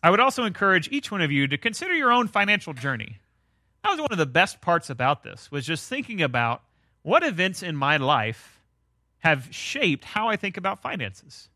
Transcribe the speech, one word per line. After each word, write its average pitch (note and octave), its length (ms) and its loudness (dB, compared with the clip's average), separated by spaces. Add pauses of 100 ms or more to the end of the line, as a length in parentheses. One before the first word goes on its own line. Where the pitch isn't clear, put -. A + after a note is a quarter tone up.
I E3 80 6
would G#3 100 4
also B3+ 240 2
encourage F#3+ 460 2
each C#4 220 -6
one G3 80 -4
of D3+ 100 0
you C#3 160 2
to C#3 120 -2
consider E4+ 360 -4
your C#4+ 160 2
own B3 160 4
financial G3+ 460 0
journey. B2 460 -6 (680)
That G#4 60 2
was E4 100 -2
one D4+ 100 -2
of G3+ 80 -2
the D#3 80 2
best D#3+ 340 2
parts E3+ 300 0
about C3 320 0
this, - 280 -18
was C#3 160 -8
just D#3 220 -6
thinking A#3+ 340 -6
about A#2+ 400 0 (400)
what B3+ 200 4
events F#3+ 400 -2
in E3 140 -4
my C#3+ 220 2
life B2+ 640 0 (560)
have D3 320 2
shaped - 540 -4
how A3 240 -2
I G#3+ 80 0
think G3 200 -6
about G3 240 -6
finances. - 760 -10